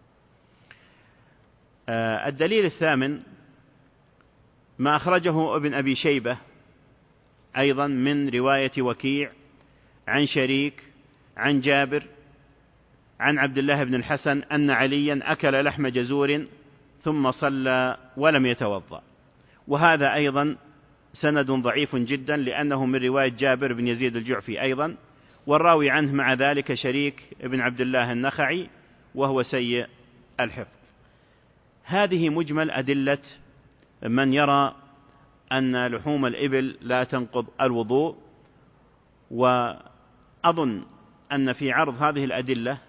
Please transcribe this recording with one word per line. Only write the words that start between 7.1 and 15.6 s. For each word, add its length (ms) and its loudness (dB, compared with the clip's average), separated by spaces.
أيضًا 300 2
من 420 0
رواية 500 2
وكيع 520 -2
عن 180 2
شريك 580 -2
عن 220 2
جابر 440 0
عن 180 0
عبد 200 0
الله 260 2
بن 120 -2
الحسن 480 -2
أن 260 0
علياً 540 0
أكل 400 0